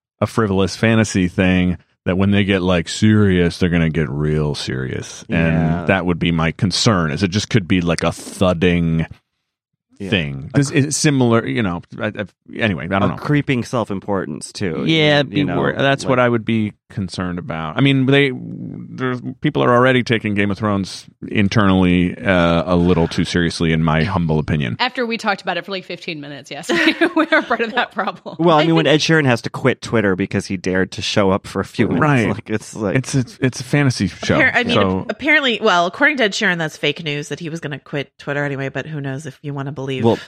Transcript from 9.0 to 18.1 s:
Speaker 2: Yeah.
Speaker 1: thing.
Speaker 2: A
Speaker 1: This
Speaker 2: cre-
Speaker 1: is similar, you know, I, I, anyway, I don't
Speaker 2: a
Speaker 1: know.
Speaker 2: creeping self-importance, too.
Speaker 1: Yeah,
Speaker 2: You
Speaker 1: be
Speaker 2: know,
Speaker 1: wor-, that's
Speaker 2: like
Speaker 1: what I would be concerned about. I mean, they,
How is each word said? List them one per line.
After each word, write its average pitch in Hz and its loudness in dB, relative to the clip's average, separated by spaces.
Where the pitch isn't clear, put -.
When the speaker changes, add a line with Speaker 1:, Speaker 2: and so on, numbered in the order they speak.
Speaker 2:
Yeah. 98 -10
Speaker 1:
thing. 71 -2
Speaker 2:
A 143 2
Speaker 1:
This 139 2
Speaker 2:
cre- - -4
Speaker 1:
is 139 0
similar, 123 2
you 131 -2
know, 87 -2
I, 110 -4
I, 107 -6
anyway, 87 -2
I 95 0
don't 101 2
Speaker 2:
a 95 2
Speaker 1:
know. 64 -4
Speaker 2:
creeping 139 0
self-importance, 98 -4
too. 90 -4
Speaker 1:
Yeah, 151 4
Speaker 2:
You 143 2
Speaker 1:
be 101 -2
Speaker 2:
know, 87 -2
Speaker 1:
wor-, 139 0
that's 135 0
Speaker 2:
like 135 0
Speaker 1:
what 127 4
I 123 4
would 117 0
be 110 -2
concerned 90 -6
about. 80 -8
I 123 2
mean, 135 4
they, 139 2